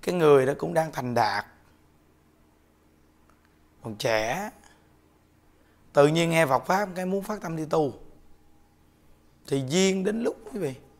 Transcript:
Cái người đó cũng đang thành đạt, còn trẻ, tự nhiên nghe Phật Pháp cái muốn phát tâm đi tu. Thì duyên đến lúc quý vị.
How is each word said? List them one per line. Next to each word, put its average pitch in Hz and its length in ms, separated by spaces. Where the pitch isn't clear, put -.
Cái 180 120
người 147 320
đó 139 120
cũng 170 160
đang 160 180
thành 123 220
đạt, 110 320
còn 113 120
trẻ, 120 560
tự 143 140
nhiên 165 240
nghe 165 160
Phật 127 200
Pháp 190 280
cái 185 120
muốn 190 160
phát 202 180
tâm 165 160
đi 156 80
tu. 151 280
Thì 139 220
duyên 190 360
đến 214 180
lúc - 140
quý 226 80
vị. 139 140